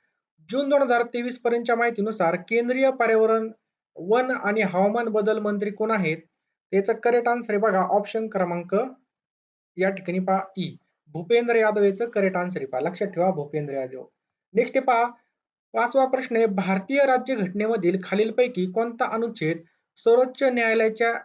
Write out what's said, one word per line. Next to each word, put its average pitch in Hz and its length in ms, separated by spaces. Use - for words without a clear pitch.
जून 277 200
दोन 285 120
हजार 240 200
तेवीस 240 380
पर्यंतच्या 240 360
माहितीनुसार 214 600
केंद्रीय 240 560
पर्यावरण, 226 580
वन 233 360
आणि 214 300
हवामान 202 440
बदल 220 340
मंत्री 208 320
कोण 220 200
आहेत? 165 260
याचं 196 220
करेक्ट 240 340
आन्सर 233 260
आहे 208 60
बघा, 202 200
ऑप्शन 208 480
क्रमांक 175 480
या 190 120
ठिकाणी 185 300
पहा, 190 200
ई, 90 180
भूपेंद्र 233 480
यादव 214 280
याचं 202 260
करेक्ट 196 280
आन्सर 180 220
आहे 135 80
पहा. 127 140
लक्षात 180 260
ठेवा, 185 240
भूपेंद्र 147 420
यादव. 131 320
नेक्स्ट 247 240
आहे 262 80
पहा, 240 200
पाचवा 247 320
प्रश्न 254 320
आहे, 226 80
भारतीय 196 600
राज्यघटनेमधील 214 1000
खालीलपैकी 220 680
कोणता 233 340
अनुच्छेद 214 520
सर्वोच्च 254 460
न्यायालयाच्या 226 720